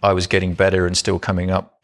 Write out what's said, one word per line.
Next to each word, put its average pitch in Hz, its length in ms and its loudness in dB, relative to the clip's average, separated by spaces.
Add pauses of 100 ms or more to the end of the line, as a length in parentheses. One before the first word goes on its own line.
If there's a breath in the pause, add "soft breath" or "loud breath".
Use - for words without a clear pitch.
I 101 120 2
was 90 120 0
getting 92 280 0
better 95 320 2
and 90 100 -2
still 92 220 -2
coming 92 320 -2
up - 340 -4